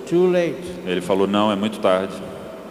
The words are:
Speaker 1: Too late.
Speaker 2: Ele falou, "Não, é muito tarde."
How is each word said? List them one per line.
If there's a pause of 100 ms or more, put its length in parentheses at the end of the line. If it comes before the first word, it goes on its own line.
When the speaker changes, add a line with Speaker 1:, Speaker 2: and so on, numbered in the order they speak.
Speaker 1:
Too
late. (220)
Speaker 2:
Ele
falou,
"Não,
é
muito
tarde." (560)